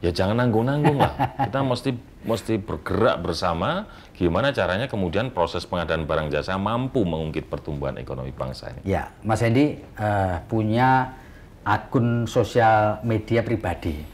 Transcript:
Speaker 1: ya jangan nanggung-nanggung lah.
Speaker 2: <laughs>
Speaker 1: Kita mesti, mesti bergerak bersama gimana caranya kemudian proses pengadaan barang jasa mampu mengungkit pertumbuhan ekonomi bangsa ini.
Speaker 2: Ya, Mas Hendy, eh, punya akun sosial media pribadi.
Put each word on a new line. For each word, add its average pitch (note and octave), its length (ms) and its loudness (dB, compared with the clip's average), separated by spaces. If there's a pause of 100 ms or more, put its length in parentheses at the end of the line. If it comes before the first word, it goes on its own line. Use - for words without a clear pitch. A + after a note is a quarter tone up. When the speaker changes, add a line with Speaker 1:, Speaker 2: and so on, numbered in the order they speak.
Speaker 1:
ya F2+ 160 2
jangan G2+ 240 2
nanggung-nanggung C3 560 4
lah. C#3+ 160 2 (160)
Speaker 2:
<laughs> - 160 -2
Speaker 1:
Kita C3 160 -2
mesti, C3+ 320 -2 (320)
mesti A2 320 -2
bergerak F#2 640 0
bersama F2 640 -2 (320)
gimana F#2 320 2
caranya G#2 400 0
kemudian G2+ 400 -2
proses F2 400 -2
pengadaan D#2+ 400 -2
barang D#2 240 0
jasa D2+ 240 -2
mampu A#2 480 0
mengungkit D#2+ 480 -4
pertumbuhan C#2 480 -6
ekonomi C2 320 -8
bangsa C2 400 -10
ini. F#2 240 -4
Speaker 2:
Ya, - 240 -6
Mas A2 240 0
Hendy, B2 320 4
eh, G2+ 600 -2 (120)
punya B2 720 2 (400)
akun A#2 640 0
sosial A2 800 4
media A2+ 400 0
pribadi. F2 560 -4 (140)